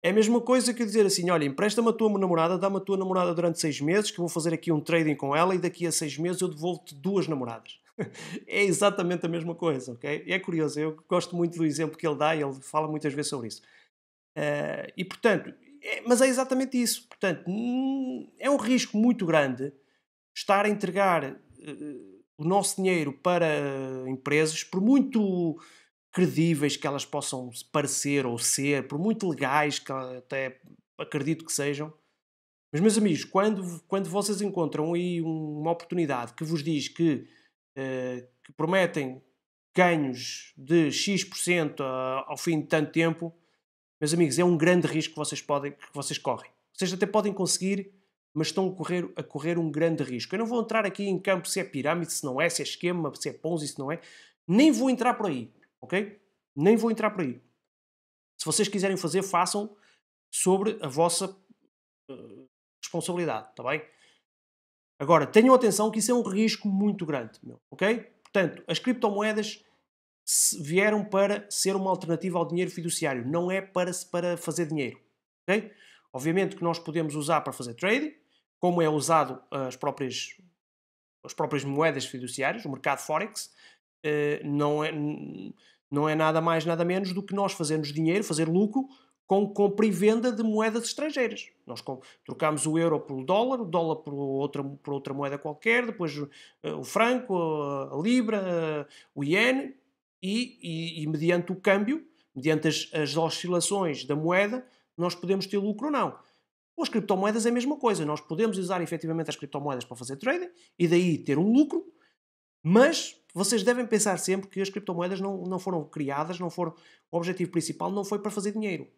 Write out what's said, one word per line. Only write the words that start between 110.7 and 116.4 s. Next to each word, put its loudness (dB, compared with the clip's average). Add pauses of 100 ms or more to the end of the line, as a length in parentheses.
e 4
daí 4
ter 0
um 4
lucro, 4 (800)
mas 4 (120)
vocês 0
devem 2
pensar 2
sempre -2
que -6
as -2
criptomoedas -4
não, -4
não -4
foram -2
criadas, -4
não -4